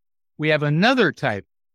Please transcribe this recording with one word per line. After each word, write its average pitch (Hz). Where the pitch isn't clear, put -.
We 151
have 151
another 175
type 107